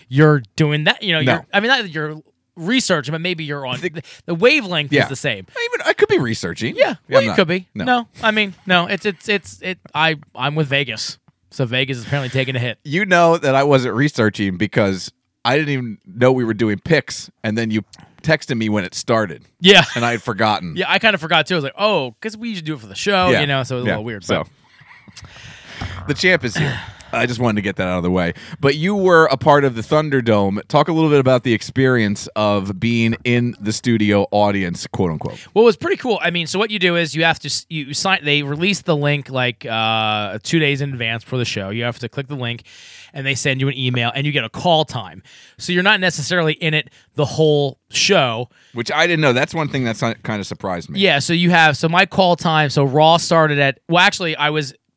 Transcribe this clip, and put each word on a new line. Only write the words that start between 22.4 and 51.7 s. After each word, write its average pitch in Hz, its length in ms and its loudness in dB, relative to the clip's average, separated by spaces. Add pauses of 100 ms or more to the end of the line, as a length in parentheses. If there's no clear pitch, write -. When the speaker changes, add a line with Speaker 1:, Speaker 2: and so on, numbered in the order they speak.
Speaker 1:
usually 180 160 -8
do 156 80 -6
it 127 80 -12
for 110 60 -18
the 95 80 -16
show, 185 340 2
Speaker 2:
Yeah. - 120 4
Speaker 1:
you 143 60 -2
know, 135 160 0
so 127 140 -6
it - 20 -4
was 123 80 -6
Speaker 2:
Yeah. 98 40 0
Speaker 1:
a - 20 0
little 107 100 -6
weird, 107 220 -10
Speaker 2:
So, 85 180 -2
Speaker 1:
but - 1600 -16
Speaker 2:
the 147 60 -2
champ 180 300 2
is 117 140 -4
here. 139 200 -2 (360)
I 117 120 0
just 120 140 -4
wanted 117 160 0
to 104 60 -2
get 95 160 -4
that 92 100 -2
out 92 100 -2
of 85 60 -2
the 90 80 0
way. 87 220 0 (260)
But 143 160 2
you 175 180 -2
were 180 380 6
a 135 60 0
part 143 260 6
of 127 120 0
the 113 60 -6
Thunderdome. 113 840 0
Talk 156 220 2
a 170 40 0
little 160 160 2
bit 143 120 4
about 127 220 2
the 123 100 0
experience 117 800 0
of 104 460 0
being 113 420 0
in 120 380 0
the 104 100 -4
studio 104 600 2
audience, 98 560 0
quote 90 240 -2
unquote. - 280 -10 (140)
Speaker 1:
Well, 214 100 4
it - 20 8
was 214 120 4
pretty 359 180 -4
cool. 220 260 -2
I 170 100 -2
mean, 170 160 -4
so 185 120 -4
what 220 100 0
you 208 100 -4
do 175 180 2
is 151 180 -2
you 160 80 0
have 160 160 2
to - 80 -12
s-, - 220 -6
you 147 240 -8
sign. 185 320 0
They 147 180 0
release 156 380 -4
the 165 140 0
link, 143 340 -2
like, 127 360 -4
uh, 110 800 -2
two 165 160 0
days 143 220 0
in 143 100 -6
advance 117 320 -6
for - 140 -6
the 123 80 -2
show. 98 240 -6
You 117 160 -6
have 120 140 -4
to 120 100 -10
click 139 180 -10
the 143 80 -12
link, 120 280 -8 (500)
and 135 120 -8
they 135 100 0
send 131 260 -2
you 135 80 0
an 123 80 -6
email, 123 360 -2
and 139 140 -4
you 147 60 -4
get 135 100 0
a 113 60 -8
call 160 340 0
time. 95 400 -10 (340)
So - 140 -8
you're 180 120 0
not 202 180 2
necessarily 160 540 0
in 156 180 -2
it 151 160 -2 (260)
the 143 100 0
whole 147 540 2 (100)
show. 123 600 0 (240)
Speaker 2:
Which 117 180 -4
I 156 160 2
didn't 165 140 2
know. 143 100 4
That's 131 220 0
one 156 160 -4
thing 131 160 -4
that's 113 160 -4
kinda 110 420 -4
surprised 92 460 -8
me. 170 100 -6
Speaker 1:
Yeah. 170 200 4
So 151 120 -2
you 175 200 4
have, 160 260 6